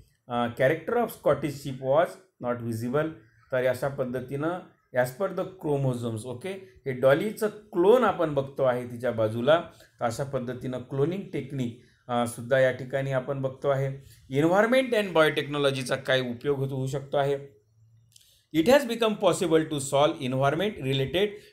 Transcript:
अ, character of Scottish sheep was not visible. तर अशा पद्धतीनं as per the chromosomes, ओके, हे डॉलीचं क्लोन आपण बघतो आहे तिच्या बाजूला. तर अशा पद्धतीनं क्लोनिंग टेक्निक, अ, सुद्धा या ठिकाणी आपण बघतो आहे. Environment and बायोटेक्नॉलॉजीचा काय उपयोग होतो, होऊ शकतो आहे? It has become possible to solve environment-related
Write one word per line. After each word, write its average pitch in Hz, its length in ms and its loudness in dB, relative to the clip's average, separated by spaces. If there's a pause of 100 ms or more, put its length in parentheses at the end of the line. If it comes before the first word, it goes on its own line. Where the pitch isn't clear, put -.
(280)
अ, 120 180 -2
character 151 480 0
of 233 140 0
Scottish 147 460 0 (120)
sheep 131 260 -4
was 165 140 6 (380)
not 120 240 -4
visible. 123 400 -2 (440)
तर 127 140 0
अशा 127 220 0
पद्धतीनं 135 600 -4 (480)
as 127 260 0
per 190 60 0
the 180 160 -4
chromosomes, 127 800 -2
ओके, 185 600 -12
हे 135 60 -2
डॉलीचं 156 560 4
क्लोन 208 560 4
आपण 165 300 0
बघतो 135 280 -2
आहे 123 220 2
तिच्या 120 260 -4
बाजूला. 117 520 2 (380)
तर 127 40 0
अशा 120 200 -4
पद्धतीनं 127 540 -6
क्लोनिंग 147 440 -2 (100)
टेक्निक, 127 500 -6 (260)
अ, 120 180 0
सुद्धा 120 320 0
या 127 140 4
ठिकाणी 135 400 -4
आपण 135 300 -2
बघतो 135 260 -4
आहे. 135 200 0 (520)
Environment 233 540 4
and 202 180 0
बायोटेक्नॉलॉजीचा 143 840 2
काय 131 240 0
उपयोग 127 380 -2
होतो, 135 180 -4
होऊ 131 100 -2
शकतो 139 300 -4
आहे? 139 400 0 (920)
It 160 180 2
has 277 180 6
become 214 320 0
possible 170 440 2
to 156 160 -4
solve 147 440 2
environment-related 139 1120 0 (200)